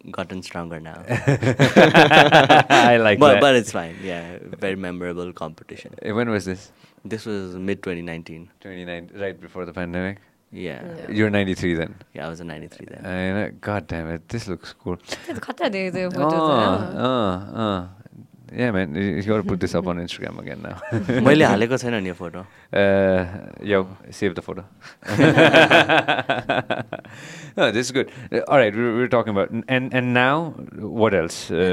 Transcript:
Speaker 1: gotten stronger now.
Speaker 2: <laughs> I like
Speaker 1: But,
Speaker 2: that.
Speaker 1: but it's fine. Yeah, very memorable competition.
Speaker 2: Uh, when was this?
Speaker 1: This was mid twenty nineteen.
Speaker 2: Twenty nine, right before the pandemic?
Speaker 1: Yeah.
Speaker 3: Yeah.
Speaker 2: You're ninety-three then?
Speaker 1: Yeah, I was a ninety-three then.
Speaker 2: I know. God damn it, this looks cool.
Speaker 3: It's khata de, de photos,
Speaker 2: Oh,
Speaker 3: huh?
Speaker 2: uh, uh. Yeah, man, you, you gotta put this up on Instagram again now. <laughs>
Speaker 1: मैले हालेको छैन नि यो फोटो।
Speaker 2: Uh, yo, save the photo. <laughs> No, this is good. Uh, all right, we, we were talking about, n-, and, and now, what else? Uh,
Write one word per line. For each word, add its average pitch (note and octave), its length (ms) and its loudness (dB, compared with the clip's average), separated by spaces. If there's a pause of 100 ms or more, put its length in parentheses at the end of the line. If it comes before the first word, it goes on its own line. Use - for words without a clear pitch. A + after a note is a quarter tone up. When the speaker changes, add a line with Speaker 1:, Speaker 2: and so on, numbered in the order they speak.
(120)
Speaker 1:
gotten F#2 320 -10
stronger E2+ 380 -12
now. D#2+ 240 -18
Speaker 2:
<laughs> - 40 -14
I C#3 1900 6
like G#2+ 180 4
Speaker 1:
But, C#3 160 8
Speaker 2:
that. G#2 60 4
Speaker 1:
but C#3 140 6
it's A2+ 160 0
fine. E2+ 320 -8
Yeah, F2 340 -10 (220)
very G2 160 -4
memorable F2+ 560 -8
competition. - 600 -16 (120)
Speaker 2:
Uh, G#2+ 80 -4
when A#2 160 -2
was G#2 160 -2
this? F#2 260 -10 (340)
Speaker 1:
This G#2 200 -10
was G2 300 -8
mid F#2 280 -6
twenty F2 180 -8
nineteen. E2+ 480 -14 (100)
Speaker 2:
Twenty F#2 240 -16
nine, F2 320 -12
right G2 240 -10
before F2 260 -14
the E2+ 80 -14
pandemic? F2+ 460 -6 (320)
Speaker 1:
Yeah. F2 320 -12
Speaker 3:
Yeah. - 280 -14
Speaker 2:
You're G#2+ 180 2
ninety-three F#2+ 460 0
then? E2 200 -6 (180)
Speaker 1:
Yeah, D2 140 -12
I - 20 -8
was E2 120 -14
a - 20 -14
ninety-three D#2+ 480 -16
then. - 140 -18
Speaker 2:
I F#2 320 -4
know. F#2 140 -4 (100)
God G#2 260 -6
damn E2 220 -8
it, E2 180 -10
this A2+ 220 -10
looks - 240 -12
cool. F2 240 -8 (320)
Speaker 3:
It's D4+ 100 -10
khata - 320 -6
de, F#3+ 200 -6
de F3+ 200 -6
photos, D#3+ 220 0
Speaker 2:
Oh, D#3+ 140 0
Speaker 3:
huh? G#2+ 600 0
Speaker 2:
uh, G2+ 540 -2
uh. F#2+ 260 -4 (640)
Yeah, B2 200 -2
man, F#2 240 -2
you, F#2 60 -2 (160)
you G2+ 40 -4
gotta G#2+ 220 0
put F#2+ 160 -4
this F2+ 160 -4
up F2+ 100 -2
on F2 140 -4
Instagram - 400 -10
again - 240 -14
now. - 220 -14
<laughs> - 60 -12 (340)
Speaker 1:
मैले D3+ 200 8
हालेको A#2 320 2
छैन B2 240 -6
नि F#2+ 80 -6
यो F2+ 80 -8
फोटो। F2+ 280 -12 (280)
Speaker 2:
Uh, F#2+ 880 0
yo, F#2+ 320 -2 (140)
save F#2+ 240 -4
the E2+ 80 -10
photo. F#2 240 -12 (400)
<laughs> D3 1800 4 (680)
No, C#3 140 2
this A#2 160 -2
is A#2 40 -8
good. C3 200 -2 (200)
Uh, A2+ 160 0
all D3 100 4
right, G#2+ 160 4
we, A2+ 80 -4
we A#2+ 120 0
were B2 140 0
talking A2+ 240 0
about, G2 200 0
n-, A2+ 160 -6
and, B2+ 260 -2
and B2 200 -2
now, C#3 380 0 (260)
what A2 360 0
else? F2 380 -2
Uh, F2+ 40 -4 (180)